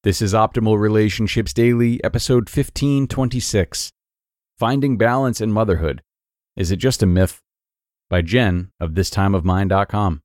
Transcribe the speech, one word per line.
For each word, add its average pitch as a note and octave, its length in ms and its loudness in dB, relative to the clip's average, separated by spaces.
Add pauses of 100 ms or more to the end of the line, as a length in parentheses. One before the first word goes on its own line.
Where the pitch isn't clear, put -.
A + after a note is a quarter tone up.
This G2+ 200 0
is G2+ 120 0
Optimal A2 460 2
Relationships G#2+ 720 0
Daily, A#2+ 540 2
episode B2 440 0
fifteen C#3 560 -2
twenty-six, A#2+ 840 -4 (640)
Finding C3+ 400 0
Balance A#2+ 440 0
in A2 100 -2
Motherhood. E2 500 0 (540)
Is F2 160 -2
It G2 60 0
Just B2+ 260 0
a - 20 4
Myth? F#2 360 2 (680)
By F2+ 120 0
Jen F2+ 580 0
of E2 160 -6
this F#2 140 0
time G2 260 0
of E2 80 -2
mine F#2 240 0
dot G2 220 0
com. F#2+ 360 -2